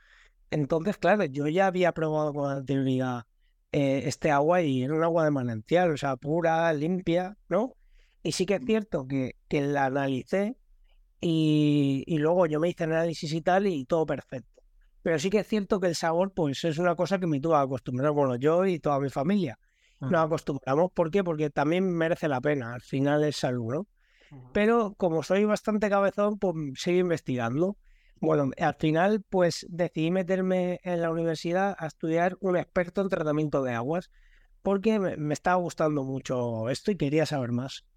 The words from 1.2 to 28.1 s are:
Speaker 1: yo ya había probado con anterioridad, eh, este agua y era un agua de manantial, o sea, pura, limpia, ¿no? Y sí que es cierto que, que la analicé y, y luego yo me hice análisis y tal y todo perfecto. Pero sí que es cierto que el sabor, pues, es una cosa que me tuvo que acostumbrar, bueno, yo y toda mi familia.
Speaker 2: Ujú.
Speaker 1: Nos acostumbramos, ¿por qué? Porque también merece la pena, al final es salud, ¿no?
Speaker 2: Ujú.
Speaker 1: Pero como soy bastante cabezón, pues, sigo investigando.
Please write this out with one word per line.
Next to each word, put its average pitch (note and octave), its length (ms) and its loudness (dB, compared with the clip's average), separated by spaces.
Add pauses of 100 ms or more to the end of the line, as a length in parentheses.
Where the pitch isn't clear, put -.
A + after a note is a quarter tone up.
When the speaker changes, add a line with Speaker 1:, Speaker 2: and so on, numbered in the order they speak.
Speaker 1:
yo C#3+ 220 -4
ya F#3 200 2
había F3+ 260 2
probado D#3 400 -2
con C#3+ 180 -4
anterioridad, C3 720 -2 (460)
eh, C#3 360 0
este D3+ 240 -2
agua D#3 320 2
y C3 200 0
era C#3+ 120 -2
un D#3+ 100 0
agua E3 200 2
de D3+ 60 2
manantial, C3+ 600 0
o D3 80 -2
sea, C#3 180 -2
pura, E3 560 0
limpia, F3+ 640 -2 (140)
¿no? F#3 260 0 (460)
Y E3 100 -2
sí F3+ 140 -2
que G3+ 80 2
es C#3+ 100 -2
cierto G3+ 420 -2
que, C3 300 -4 (100)
que D3 140 0
la C#3+ 240 0
analicé C#3 720 -2 (640)
y, D3+ 840 2
y E3 120 -2
luego E3+ 280 2
yo D3+ 140 -2
me F3 100 0
hice E3+ 140 -4
análisis D#3+ 460 -2
y D#3+ 120 -4
tal F#3+ 240 2
y D3+ 180 -2
todo D#3+ 220 0
perfecto. - 560 -10 (400)
Pero E3 160 0
sí E3 100 -2
que G3+ 120 2
es F3 60 -4
cierto G3+ 340 0
que F#3 80 2
el E3 60 0
sabor, F3 380 0
pues, D3 320 -2
es D#3 140 -2
una F3 180 2
cosa F3+ 220 0
que F3+ 80 -4
me D3 140 0
tuvo E3 120 0
que C#3+ 80 4
acostumbrar, C3+ 520 -2
bueno, C3+ 240 2
yo D#3 280 4
y F3+ 160 0
toda C#3+ 200 0
mi C#3 100 -2
familia. D#3+ 480 -2 (420)
Speaker 2:
Ujú. C3 100 -6
Speaker 1:
Nos E3 140 4
acostumbramos, D#3 680 0
¿por E3 180 0
qué? G3 120 2
Porque D#3 280 -2
también F3 420 0
merece E3 340 0
la C3 140 0
pena, C3 320 -2
al B2 80 -10
final C#3+ 420 0
es D3 140 0
salud, B2 380 -2
¿no? D#3+ 60 -2 (500)
Speaker 2:
Ujú. C3+ 240 -20
Speaker 1:
Pero G#3+ 400 2
como E3 280 0
soy G3 220 2
bastante G#3+ 460 0
cabezón, G3+ 480 2
pues, F3+ 160 0 (220)
sigo F3+ 240 2
investigando. D3 760 0 (440)